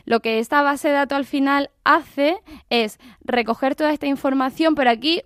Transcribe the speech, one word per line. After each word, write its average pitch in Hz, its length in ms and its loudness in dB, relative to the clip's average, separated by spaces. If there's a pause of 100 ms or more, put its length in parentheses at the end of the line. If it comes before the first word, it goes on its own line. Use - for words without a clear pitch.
lo 233 140 0
que 226 220 -2
esta 285 220 0
base 285 260 0
de 285 60 2
datos 277 200 0
al 277 100 -2
final 277 460 0 (140)
hace 311 540 0 (300)
es 226 300 -2 (240)
recoger 240 540 -2
toda 302 160 0
esta 294 160 -4
información, 269 680 0
pero 262 160 2
aquí 277 360 -2